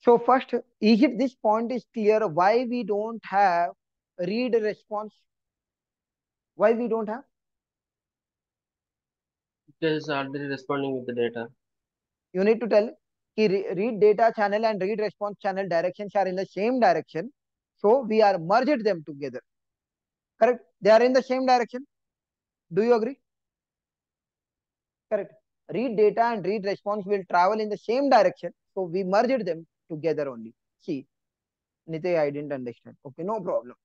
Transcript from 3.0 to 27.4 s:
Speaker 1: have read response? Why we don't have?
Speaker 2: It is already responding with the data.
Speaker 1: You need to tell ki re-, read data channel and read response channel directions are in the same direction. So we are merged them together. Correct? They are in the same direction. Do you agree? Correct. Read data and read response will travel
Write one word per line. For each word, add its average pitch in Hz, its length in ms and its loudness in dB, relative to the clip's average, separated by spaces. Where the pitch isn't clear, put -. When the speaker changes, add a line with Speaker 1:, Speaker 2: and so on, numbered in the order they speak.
Speaker 1:
have 185 460 0
read 214 380 -2
response? 214 580 -4
Why 208 180 4
we 233 140 -2
don't 220 200 -4
have? 233 160 -10
Speaker 2:
It 160 80 -2
is 151 220 -2
already 139 360 -6
responding 139 500 -6
with 123 100 -8
the 120 80 -8
data. 117 340 -4
Speaker 1:
You 185 100 -2
need 220 180 2
to 240 60 -6
tell 214 220 2
ki 214 120 2
re-, 190 180 0
read 208 240 -4
data 214 360 4
channel 208 300 -2
and 214 160 -2
read 196 180 -4
response 202 400 -6
channel 190 280 -6
directions 175 480 -4
are 196 120 2
in 185 80 -4
the 190 120 -4
same 233 320 -2
direction. 175 520 0
So 226 220 4
we 220 220 0
are 202 180 4
merged 226 440 0
them 185 220 -2
together. 139 360 -10
Correct? 240 220 2
They 196 80 4
are 220 140 8
in 254 100 4
the 254 100 4
same 262 220 -2
direction. 254 400 0
Do 190 100 2
you 240 120 6
agree? 233 240 -2
Correct. 202 220 -6
Read 220 240 -4
data 208 280 4
and 226 220 -2
read 196 200 -2
response 202 400 -6
will 196 240 -2
travel 190 300 2